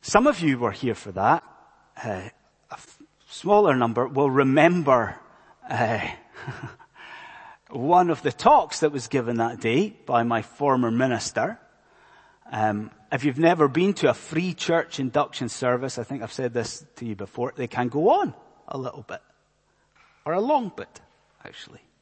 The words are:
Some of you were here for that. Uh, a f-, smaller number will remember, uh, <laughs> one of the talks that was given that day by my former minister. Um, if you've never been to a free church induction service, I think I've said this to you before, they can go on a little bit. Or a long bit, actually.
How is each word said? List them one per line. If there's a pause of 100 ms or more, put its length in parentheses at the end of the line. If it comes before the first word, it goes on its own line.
Some
of
you
were
here
for
that. (540)
Uh,
a (420)
f-, (280)
smaller
number
will
remember, (480)
uh, (880)
<laughs>
one
of
the
talks
that
was
given
that
day
by
my
former
minister. (920)
Um, (200)
if
you've
never
been
to
a
free
church
induction
service,
I
think
I've
said
this (120)
to
you
before,
they
can
go
on (340)
a
little
bit. (1040)
Or
a
long
bit, (420)
actually. (220)